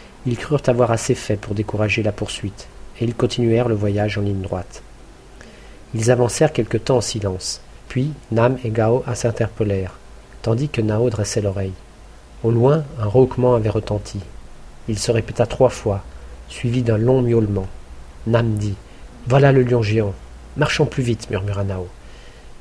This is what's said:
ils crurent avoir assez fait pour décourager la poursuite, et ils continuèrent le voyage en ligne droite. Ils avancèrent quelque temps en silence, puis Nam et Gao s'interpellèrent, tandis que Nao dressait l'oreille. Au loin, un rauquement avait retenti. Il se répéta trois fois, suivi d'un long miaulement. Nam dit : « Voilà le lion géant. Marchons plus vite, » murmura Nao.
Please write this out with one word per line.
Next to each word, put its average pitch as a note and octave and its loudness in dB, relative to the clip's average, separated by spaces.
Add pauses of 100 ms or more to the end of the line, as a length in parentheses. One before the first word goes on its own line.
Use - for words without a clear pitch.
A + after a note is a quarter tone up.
(260)
ils A#2+ -2
crurent D3 -2
avoir A#2+ 4
assez A#2 0
fait - -2
pour G2+ -6
décourager G#2+ 0
la G#2 0
poursuite, - -8 (340)
et A#2 2
ils A#2 -2
continuèrent A#2+ 2
le A2+ 2
voyage G#2 0
en G#2 -2
ligne G2+ -2
droite. F#2 -8 (1120)
Ils A2+ 2
avancèrent B2 4
quelque A#2 0
temps B2+ 2
en A2+ 4
silence, G2 -4 (300)
puis C3+ -2 (200)
Nam A#2+ 4
et A#2 -2
Gao A2 2 (100)
s'interpellèrent, G#2 -2 (440)
tandis B2 0
que A#2+ -2
Nao A2 2
dressait G#2+ -2
l'oreille. G2 -2 (680)
Au A#2 2
loin, C3+ 4 (160)
un G#2+ -2
rauquement B2 4
avait A2 2
retenti. G#2 -4 (680)
Il A2 -2
se - 0
répéta A2+ 2
trois B2+ 4
fois, G2+ -2 (440)
suivi B2 -2
d'un A2+ 2
long B2+ 4
miaulement. G#2+ 2 (600)
Nam A#2 2
dit : « G#2 -2 (520)
Voilà C#3 6
le C3+ 6
lion A#2+ 2
géant. G#2 0 (420)
Marchons - 2
plus - -2
vite, » A#2+ -2
murmura G2+ -2
Nao. F#2 -4 (720)